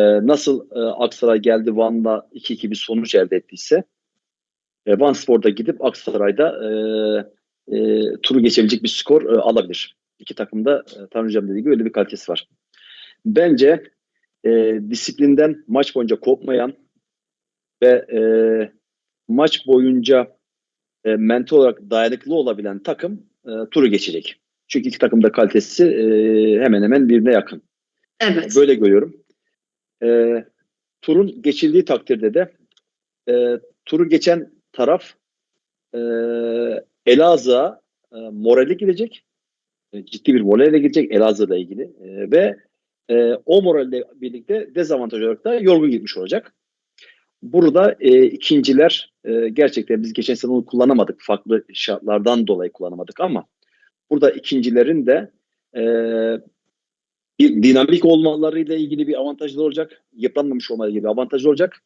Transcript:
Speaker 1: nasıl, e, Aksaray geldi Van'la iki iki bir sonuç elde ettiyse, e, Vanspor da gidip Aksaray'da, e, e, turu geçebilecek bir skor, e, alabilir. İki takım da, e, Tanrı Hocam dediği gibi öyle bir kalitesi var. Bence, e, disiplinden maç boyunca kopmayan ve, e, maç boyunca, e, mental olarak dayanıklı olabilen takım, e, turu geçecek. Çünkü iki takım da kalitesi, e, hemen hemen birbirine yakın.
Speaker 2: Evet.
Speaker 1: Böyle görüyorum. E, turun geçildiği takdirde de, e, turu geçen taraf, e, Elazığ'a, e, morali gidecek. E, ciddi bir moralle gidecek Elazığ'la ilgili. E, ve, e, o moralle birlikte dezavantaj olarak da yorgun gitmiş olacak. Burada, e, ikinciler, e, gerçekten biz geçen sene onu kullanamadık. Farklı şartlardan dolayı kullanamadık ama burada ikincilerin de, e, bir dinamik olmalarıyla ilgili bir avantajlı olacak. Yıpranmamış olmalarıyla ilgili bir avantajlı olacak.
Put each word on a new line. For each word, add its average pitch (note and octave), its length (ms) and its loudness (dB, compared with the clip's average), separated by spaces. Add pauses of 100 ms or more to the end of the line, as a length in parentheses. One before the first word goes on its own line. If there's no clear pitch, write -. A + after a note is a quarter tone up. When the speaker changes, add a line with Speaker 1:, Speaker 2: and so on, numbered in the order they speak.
(260)
Speaker 1:
nasıl, C#3+ 440 -2
e, - 80 -10
Aksaray A#2 600 -2
geldi A2 380 0
Van'la A2+ 560 -2
iki - 220 -10
iki G#2+ 160 -10
bir G#2 60 -6
sonuç A2+ 380 -6
elde F#2 220 2
ettiyse, D3+ 480 -4 (1000)
e, G2+ 120 0
Vanspor C3 440 0
da A2+ 60 2
gidip A#2 360 -4
Aksaray'da, G#2 800 -2
e, G#2+ 1120 -6
e, A2 260 0 (200)
turu B2+ 180 2
geçebilecek A2+ 420 2
bir A2+ 60 -4
skor, - 460 0
e, A2 40 4
alabilir. G#2 580 -2 (220)
İki - 160 -20
takım A2 300 -8
da, C#3+ 260 0
e, G2+ 200 -20
Tanrı A2+ 160 -6
Hocam G#2 220 -2
dediği G2 120 -6
gibi C#3+ 100 -4
öyle A2+ 140 0
bir A2+ 80 -6
kalitesi G2 400 -6
var. - 160 -10 (760)
Bence, D3 600 2 (600)
e, A2 360 0 (100)
disiplinden C#3+ 760 0
maç C3+ 280 -2
boyunca A2+ 260 -2
kopmayan B2+ 540 -2 (1080)
ve, B2 300 4
e, A2 80 -2 (1080)
maç C#3+ 380 0
boyunca, B2+ 720 2 (680)
e, G#2+ 120 0
mental A#2 400 0
olarak A2+ 340 2
dayanıklı A#2 440 -2
olabilen G#2 480 -4
takım, F3 440 -10 (200)
e, A#2 40 -16 (200)
turu C#3+ 160 4
geçecek. F#2+ 540 -4 (280)
Çünkü B2+ 200 -4
iki A#2 100 -10
takım A#2 240 2
da G#2+ 100 4
kalitesi, A2 520 0
e, A2+ 200 0 (600)
hemen G#2+ 180 2
hemen B2+ 260 2
birbirine A#2 240 4
yakın. G2 300 -2 (580)
Speaker 2:
Evet. F3 360 -2
Speaker 1:
Böyle C#3 180 6
görüyorum. G#2+ 420 2 (840)
E, A#2 420 0 (580)
turun F#3 400 -2
geçildiği D3+ 420 0
takdirde A2+ 500 -2
de, F3 180 -2 (800)
e, A#2+ 300 -2 (240)
turu D#3+ 240 -2
geçen E3 440 0 (200)
taraf, D3 420 -2 (800)
e, A#2+ 40 -10 (1080)
Elazığ'a, C#3 720 2 (320)
e, A#2 40 -20
morali A2+ 600 0
gidecek. G3 480 -4 (680)
E, G2 140 -16
ciddi - 280 -2
bir A#2+ 60 4
moralle B2 380 4
gidecek C#3+ 340 0
Elazığ'la G#2 440 0
ilgili. F#2+ 260 -10
E, G2 480 -14
ve, G3+ 260 2 (540)
e, A#2+ 220 2 (140)
o F#3+ 160 4
moralle C3+ 420 -2 (100)
birlikte B2+ 600 -10
dezavantaj B2+ 480 -4
olarak A2+ 220 -4
da A#3+ 100 -2
yorgun F3+ 360 2
gitmiş G#2+ 260 -6
olacak. G#2 380 -6 (880)
Burada, E3+ 580 2
e, C3 240 6
ikinciler, C3+ 880 0 (120)
e, A2+ 240 -2
gerçekten A#2 540 0
biz A2+ 100 -8
geçen A#2 220 -4
sene A#2+ 160 -6
onu B2 140 0
kullanamadık. B2 560 0
Farklı G#2+ 520 -4
şartlardan G#2 720 -2
dolayı F2+ 260 -4
kullanamadık F2+ 480 -14
ama D#3+ 260 -6 (640)
burada C#3+ 200 2
ikincilerin B2 760 0
de, B2+ 260 0 (440)
e, A2+ 60 -4 (1600)
bir - 240 4
dinamik C3+ 420 4
olmalarıyla D#3+ 720 0
ilgili D3 300 -4
bir D3 80 -4
avantajlı C#3+ 480 -6
olacak. D#3 400 -6 (100)
Yıpranmamış B2+ 580 -4
olmalarıyla G#2+ 280 -6
ilgili F#2+ 60 -6
bir G#2+ 80 -2
avantajlı B2+ 360 -2
olacak. D#3+ 380 -2